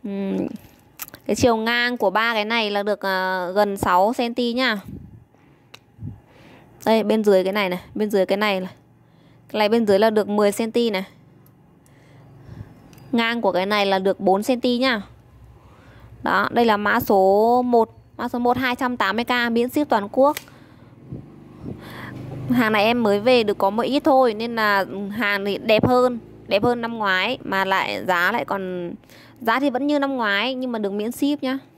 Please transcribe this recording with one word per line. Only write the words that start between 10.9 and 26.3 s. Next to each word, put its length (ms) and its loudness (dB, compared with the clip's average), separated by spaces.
này. 140 -4
Ngang 280 0
của 120 0
cái 140 0
này 200 0
là 120 2
được 220 0
bốn 220 2
xen 180 -2
ti 180 0
nhá. 240 0
Đó, 280 0
đây 140 2
là 120 2
mã 240 0
số 680 4
một, 240 2
mã 120 -6
số 100 -6
một 180 0
hai 200 -2
trăm 200 -4
tám 200 -2
mươi 80 -2
K 280 0
miễn 160 0
ship 200 -2
toàn 240 0
quốc. 240 4
Hàng 220 2
này 120 4
em 180 2
mới 180 2
về 240 4
được 140 -2
có 120 2
một 120 -2
ít 220 -2
thôi 300 4
nên 220 -6
là 280 2
hàng 340 -2
thì 140 -2
đẹp 280 2
hơn, 320 2